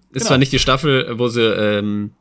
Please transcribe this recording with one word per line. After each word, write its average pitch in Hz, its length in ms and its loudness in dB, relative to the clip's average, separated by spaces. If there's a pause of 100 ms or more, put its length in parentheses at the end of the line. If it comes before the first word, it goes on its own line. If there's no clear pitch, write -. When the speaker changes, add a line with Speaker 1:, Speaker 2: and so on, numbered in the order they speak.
Speaker 1:
Ist - 40 -20
Speaker 2:
Genau. 123 140 -4
Speaker 1:
zwar 143 100 4
nicht 131 140 2
die 131 80 2
Staffel, 131 580 0
wo 123 100 0
sie, 117 140 -2
ähm, 104 800 0